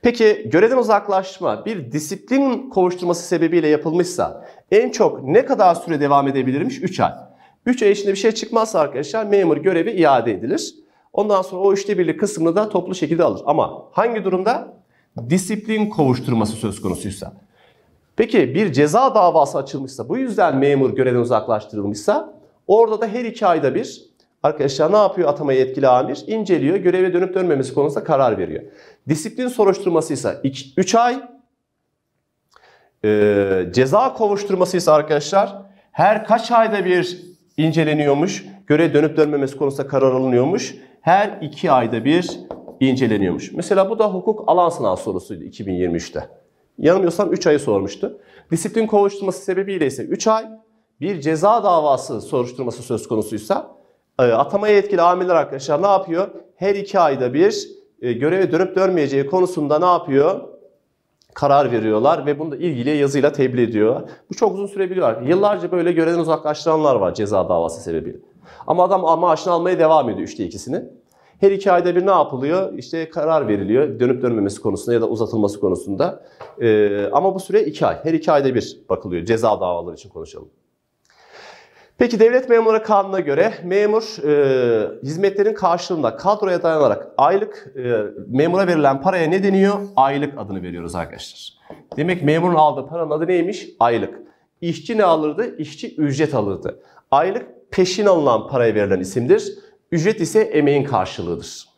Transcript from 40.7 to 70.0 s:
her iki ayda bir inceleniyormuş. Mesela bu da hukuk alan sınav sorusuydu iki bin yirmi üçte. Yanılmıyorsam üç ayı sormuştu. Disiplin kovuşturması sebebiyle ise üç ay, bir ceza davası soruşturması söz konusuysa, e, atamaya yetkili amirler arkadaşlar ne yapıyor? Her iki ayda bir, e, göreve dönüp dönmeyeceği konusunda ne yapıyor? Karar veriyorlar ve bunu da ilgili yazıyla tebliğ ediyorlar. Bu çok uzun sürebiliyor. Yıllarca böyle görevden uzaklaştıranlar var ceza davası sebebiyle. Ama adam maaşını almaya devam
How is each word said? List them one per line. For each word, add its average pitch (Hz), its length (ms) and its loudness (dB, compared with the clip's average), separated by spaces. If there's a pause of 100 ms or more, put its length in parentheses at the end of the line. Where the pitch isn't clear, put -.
her 196 400 2
iki 160 300 -4
ayda 117 340 0
bir 170 340 0 (400)
inceleniyormuş. 110 720 0
Mesela 190 380 0
bu 220 100 -4
da 208 140 0
hukuk 208 340 -4
alan 175 220 4
sınav 101 260 -2
sorusuydu 90 480 -10
iki - 240 -12
bin 95 60 -4
yirmi 87 220 -2
üçte. 76 340 -8 (480)
Yanılmıyorsam 170 560 2
üç 139 140 -2
ayı 147 120 4
sormuştu. 98 580 -4 (340)
Disiplin 214 360 -2
kovuşturması 202 560 0
sebebiyle 190 420 -2
ise 127 180 -6
üç - 240 -4
ay, 220 180 0 (560)
bir 175 200 -6
ceza 180 420 2
davası 151 580 0
soruşturması 123 640 -6
söz 110 240 -6
konusuysa, 107 640 -4 (480)
e, 127 40 4
atamaya 202 520 2
yetkili 196 260 2
amirler 180 340 2
arkadaşlar 143 460 -2
ne 196 60 2
yapıyor? 190 400 0 (280)
Her 196 200 -2
iki 196 240 -2
ayda 131 340 2
bir, 196 360 0 (320)
e, 120 120 -2
göreve 156 380 2
dönüp 180 240 0
dönmeyeceği 147 520 2
konusunda 165 520 0
ne 175 60 2
yapıyor? 165 560 2 (920)
Karar 139 380 2
veriyorlar 117 540 0
ve 143 140 -2
bunu 156 120 -8
da 139 40 -10
ilgili 139 340 -4
yazıyla 143 420 2
tebliğ 123 320 0
ediyorlar. 113 400 0 (260)
Bu - 60 -10
çok 202 180 0
uzun 196 140 -8
sürebiliyor. 185 540 -2
Yıllarca 180 500 0
böyle 175 200 0
görevden 170 280 0
uzaklaştıranlar 156 760 0
var 92 180 0
ceza 98 360 -2
davası 82 320 -2
sebebiyle. 82 360 -8 (500)
Ama 175 160 2
adam 180 360 2
maaşını 175 340 0
almaya 170 260 0
devam 156 300 4